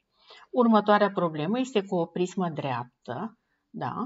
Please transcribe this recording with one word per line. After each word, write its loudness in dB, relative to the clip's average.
Următoarea 4
problemă -2
este -2
cu -6
o 0
prismă -4
dreaptă, -8
da? -6